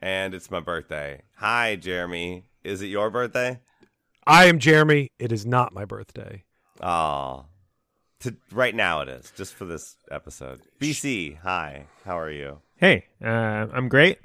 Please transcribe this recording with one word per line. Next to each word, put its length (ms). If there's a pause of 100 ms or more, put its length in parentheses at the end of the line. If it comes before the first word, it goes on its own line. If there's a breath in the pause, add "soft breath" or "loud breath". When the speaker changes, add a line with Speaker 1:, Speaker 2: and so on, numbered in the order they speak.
Speaker 1:
and 320
it's 160
my 80
birthday. 640 (140)
Hi, 400
Jeremy. 680 (180)
Is 180
it 40
your 220
birthday? 520 (680)
Speaker 2:
I 200
am 120
Jeremy. 640
It 100
is 160
not 260
my 120
birthday. 580 (380)
Speaker 1:
Aw. 640 (760)
To, 140 (160)
right 240
now 280
it 60
is, 280
just 180
for 100
this 300 (160)
episode. 500 (200)
B 120
C, 480
hi. 460 (180)
How 140
are 120
you? 320 (160)
Speaker 3:
Hey, 280 (180)
uh, 40 (440)
I'm 160
great. 360